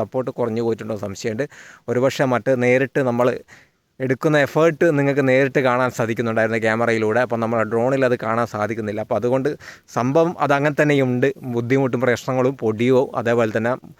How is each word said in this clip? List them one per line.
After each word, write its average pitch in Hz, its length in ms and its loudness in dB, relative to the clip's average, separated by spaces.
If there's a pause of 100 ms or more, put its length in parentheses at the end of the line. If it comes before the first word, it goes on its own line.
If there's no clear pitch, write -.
സപ്പോർട്ട് 123 380 -6
കുറഞ്ഞു 117 280 -2
പോയിട്ടുണ്ടോ 110 280 -4
എന്ന് 104 120 -8
സംശയമുണ്ട്. 110 400 -6 (420)
ഒരുപക്ഷെ 127 460 0
മറ്റ് 127 200 0 (100)
നേരിട്ട് 127 460 2
നമ്മൾ 120 180 2 (720)
എടുക്കുന്ന 131 440 0
എഫേർട്ട് 160 420 2 (120)
നിങ്ങൾക്ക് 139 280 2
നേരിട്ട് 131 400 2
കാണാൻ 127 300 0
സാധിക്കുന്നുണ്ടായിരുന്നു 113 680 0
ക്യാമറയിലൂടെ. 113 560 0
അപ്പം 117 200 -2
നമ്മൾ 113 180 0 (140)
ഡ്രോണിൽ 131 320 0
അത് 123 180 2
കാണാൻ 113 300 -2
സാധിക്കുന്നില്ല. 107 480 -4
അപ്പം 110 180 -4
അതുകൊണ്ട് 127 300 0 (460)
സംഭവം 151 460 2
അതങ്ങനെ 143 400 2
തന്നെയുണ്ട്. 135 480 2 (260)
ബുദ്ധിമുട്ടും 123 500 0
പ്രശ്നങ്ങളും 127 520 0
പൊടിയോ 120 460 2 (180)
അതേപോലെ 117 360 0
തന്നെ 113 160 -2 (280)